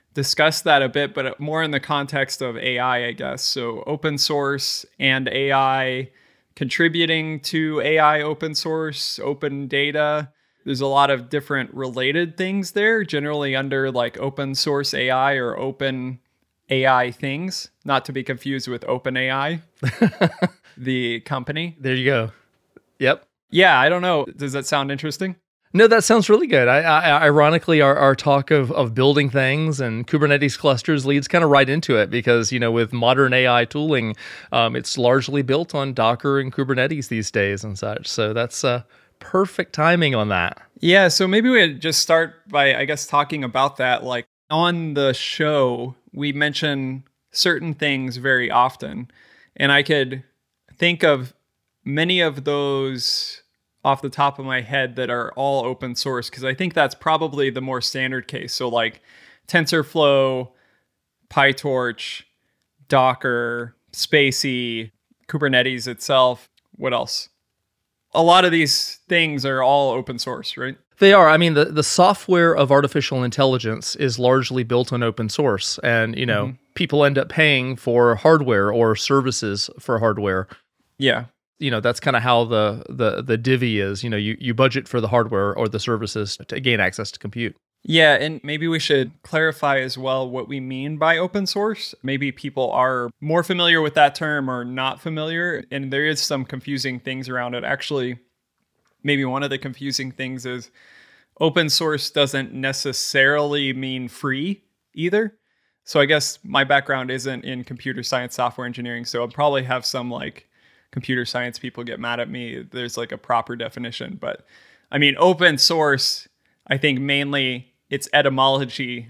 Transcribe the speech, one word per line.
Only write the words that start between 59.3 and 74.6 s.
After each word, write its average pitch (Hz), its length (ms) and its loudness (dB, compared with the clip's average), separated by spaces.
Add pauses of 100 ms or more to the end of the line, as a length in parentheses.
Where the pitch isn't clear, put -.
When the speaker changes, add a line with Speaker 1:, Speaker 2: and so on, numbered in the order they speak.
Speaker 1:
TensorFlow, 139 1040 2 (800)
PyTorch, 131 920 -2 (640)
Docker, 120 880 0 (160)
spaCy, 123 1000 0 (360)
Kubernetes 131 600 0
itself. 127 640 0 (260)
What 127 180 -4
else? - 360 -6 (840)
A 165 100 4
lot 180 220 6
of 175 60 2
these 156 480 0 (100)
things 151 360 0
are 131 180 0
all 139 280 2
open 123 280 -6
source, - 360 -10
right? 131 220 -10 (220)
Speaker 2:
They 196 140 8
are. 185 140 10
I 156 100 8
mean, 165 180 4
the, 147 100 6
the 151 180 0
software 175 720 4
of 139 160 4
artificial 139 520 2
intelligence 117 720 0
is 127 240 -2
largely 127 440 2